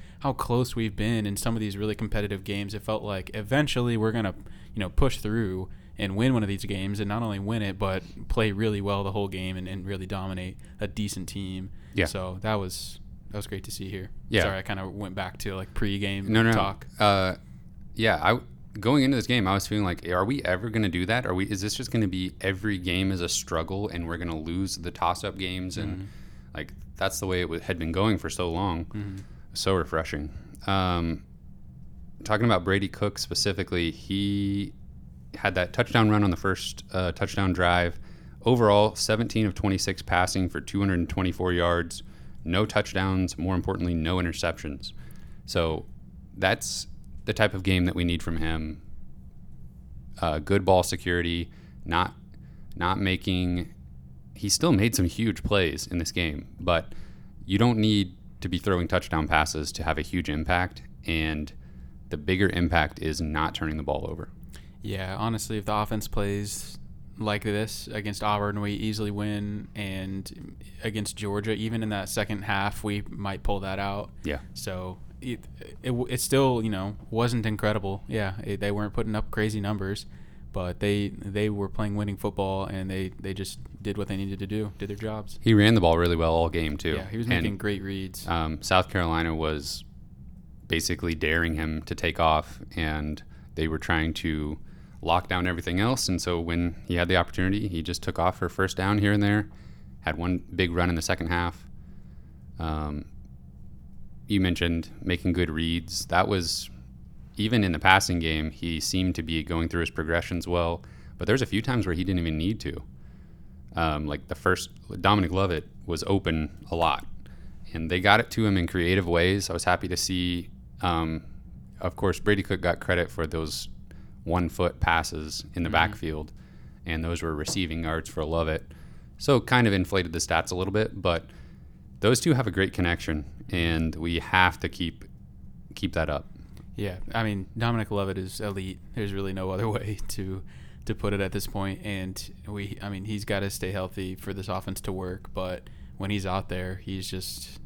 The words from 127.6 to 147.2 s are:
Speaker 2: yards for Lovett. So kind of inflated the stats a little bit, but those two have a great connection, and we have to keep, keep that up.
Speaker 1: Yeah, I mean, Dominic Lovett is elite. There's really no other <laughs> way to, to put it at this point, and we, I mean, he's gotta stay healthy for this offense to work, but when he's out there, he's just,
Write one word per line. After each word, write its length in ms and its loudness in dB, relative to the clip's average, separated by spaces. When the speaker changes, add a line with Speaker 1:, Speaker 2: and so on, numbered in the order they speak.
Speaker 2:
yards 260 -2
for 160 -2
Lovett. 380 2
So 200 4
kind 280 4
of 60 6
inflated 380 2
the 80 -4
stats 320 0
a 40 -4
little 180 -2
bit, 280 0
but 240 2
those 200 6
two 140 4
have 140 4
a 40 0
great 220 2
connection, 520 0
and 460 2
we 240 0
have 420 6
to 80 -2
keep, 360 -4
keep 180 -2
that 160 2
up. 160 -2
Speaker 1:
Yeah, 220 -4
I 100 2
mean, 240 -2
Dominic 340 2
Lovett 260 0
is 240 -6
elite. 380 -6
There's 180 -2
really 200 -2
no 160 -4
other 200 0
<laughs> 80 -2
way 200 -4
to, 340 -4
to 100 -2
put 180 -2
it 80 0
at 100 0
this 160 -4
point, 360 -4
and 500 -6
we, 340 -8
I 80 -8
mean, 160 -6
he's 200 -4
gotta 240 0
stay 220 -4
healthy 440 -4
for 180 -8
this 160 -6
offense 320 -4
to 100 -4
work, 420 -6
but 360 -6
when 140 -2
he's 160 0
out 220 -2
there, 340 -4
he's 260 -6
just, 560 -8